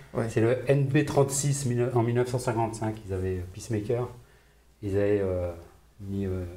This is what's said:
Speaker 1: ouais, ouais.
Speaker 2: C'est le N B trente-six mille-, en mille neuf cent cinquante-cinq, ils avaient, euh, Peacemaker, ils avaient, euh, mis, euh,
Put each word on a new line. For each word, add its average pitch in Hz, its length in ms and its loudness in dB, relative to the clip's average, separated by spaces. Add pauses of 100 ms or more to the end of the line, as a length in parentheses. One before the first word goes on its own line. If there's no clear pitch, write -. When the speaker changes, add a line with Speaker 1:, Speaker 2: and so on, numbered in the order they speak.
(140)
Speaker 1:
ouais, 120 80 -2
ouais. 113 60 -2
Speaker 2:
C'est 113 120 0
le 117 260 4
N 143 200 6
B 143 180 4
trente-six 139 600 0
mille-, 120 280 2
en 117 80 6
mille 120 140 2
neuf 123 120 2
cent 123 120 -2
cinquante-cinq, 110 560 -2 (120)
ils 95 60 -4
avaient, 92 220 -2
euh, 90 160 -6
Peacemaker, 113 560 -4 (760)
ils 98 140 -2
avaient, 101 260 4
euh, 90 300 -2 (480)
mis, 98 260 -4
euh, 92 160 -2 (140)